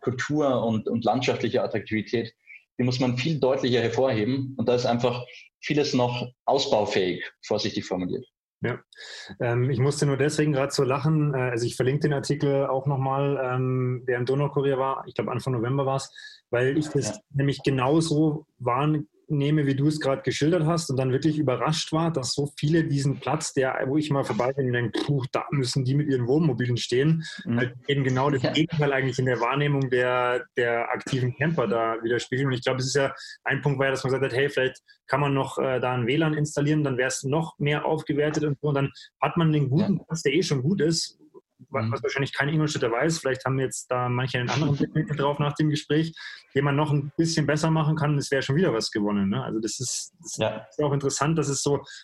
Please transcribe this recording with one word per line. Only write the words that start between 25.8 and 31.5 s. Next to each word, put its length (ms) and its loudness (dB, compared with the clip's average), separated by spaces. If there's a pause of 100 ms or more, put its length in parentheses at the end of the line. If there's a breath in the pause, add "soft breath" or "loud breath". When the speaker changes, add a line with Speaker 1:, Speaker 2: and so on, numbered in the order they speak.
Speaker 2:
die 120 2
mit 120 2
ihren 200 0
Wohnmobilen 500 2
stehen“, 460 2 (200 loud breath)
Speaker 1:
Mhm. 140 0
Speaker 2:
halt 160 0 (140)
eben 160 0
genau 260 2
das 140 0
Speaker 1:
Ja. 80 0
Speaker 2:
Gegenteil 420 2
eigentlich 240 0
in 80 0
der 160 0
Wahrnehmung 480 0
der, 560 2 (100)
der 340 0
aktiven 460 -2
Camper 320 0